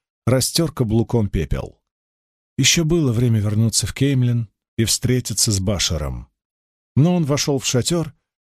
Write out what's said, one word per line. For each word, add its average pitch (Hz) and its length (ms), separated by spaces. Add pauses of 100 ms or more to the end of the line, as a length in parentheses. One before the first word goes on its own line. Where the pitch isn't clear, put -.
(260)
растёр 131 440
каблуком 113 600
пепел. 69 500 (760)
Ещё 139 260
было 156 260
время 113 300
вернуться 107 460
в - 80
Кеймлин 123 560 (260)
и 113 80
встретиться 120 640
с 98 100
Башаром. 76 680 (640)
Но 165 200
он 170 100
вошёл 139 340
в - 80
шатёр 156 480 (400)